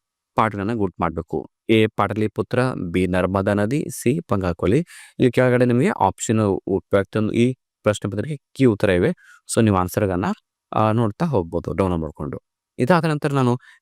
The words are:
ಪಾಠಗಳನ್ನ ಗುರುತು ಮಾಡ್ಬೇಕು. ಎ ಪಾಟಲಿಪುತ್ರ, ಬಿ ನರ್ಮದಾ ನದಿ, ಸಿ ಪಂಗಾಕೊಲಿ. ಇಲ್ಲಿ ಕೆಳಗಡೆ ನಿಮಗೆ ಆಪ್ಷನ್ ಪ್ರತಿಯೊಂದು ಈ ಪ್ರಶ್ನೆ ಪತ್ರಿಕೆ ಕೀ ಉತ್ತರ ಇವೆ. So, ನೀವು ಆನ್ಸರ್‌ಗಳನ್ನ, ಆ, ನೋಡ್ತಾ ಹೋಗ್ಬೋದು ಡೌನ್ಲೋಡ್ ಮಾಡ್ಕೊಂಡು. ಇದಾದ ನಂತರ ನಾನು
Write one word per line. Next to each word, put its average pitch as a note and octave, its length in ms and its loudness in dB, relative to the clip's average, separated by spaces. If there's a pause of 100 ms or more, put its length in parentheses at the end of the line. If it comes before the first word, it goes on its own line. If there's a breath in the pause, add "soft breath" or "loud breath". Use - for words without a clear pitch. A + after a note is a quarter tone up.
(340)
ಪಾಠಗಳನ್ನ G#2+ 400 0
ಗುರುತು G2 280 -4
ಮಾಡ್ಬೇಕು. E2 460 -4 (220)
ಎ A2 160 4
ಪಾಟಲಿಪುತ್ರ, G#2 720 -4 (320)
ಬಿ F#2 160 2
ನರ್ಮದಾ F#2+ 460 0
ನದಿ, G#2 380 -2
ಸಿ D3+ 300 -2
ಪಂಗಾಕೊಲಿ. F#2+ 580 -2
ಇಲ್ಲಿ - 520 -2
ಕೆಳಗಡೆ B2+ 340 2
ನಿಮಗೆ B2 240 2
ಆಪ್ಷನ್ A2 720 0 (300)
ಪ್ರತಿಯೊಂದು G#2 420 0
ಈ B2 220 2 (280)
ಪ್ರಶ್ನೆ G#2 280 -2
ಪತ್ರಿಕೆ G#2 260 -6 (160)
ಕೀ C3+ 120 0
ಉತ್ತರ G#2 260 4
ಇವೆ. F#2 180 2 (460 soft breath)
So, A#2 100 4
ನೀವು G#2 120 4
ಆನ್ಸರ್‌ಗಳನ್ನ, F#2 480 0 (480)
ಆ, A2 200 2
ನೋಡ್ತಾ A#2 340 0
ಹೋಗ್ಬೋದು F2 460 -2
ಡೌನ್ಲೋಡ್ F2 300 0
ಮಾಡ್ಕೊಂಡು. D2+ 380 -8 (380)
ಇದಾದ D#3+ 260 2
ನಂತರ D3+ 280 -2
ನಾನು B2+ 260 2 (240 soft breath)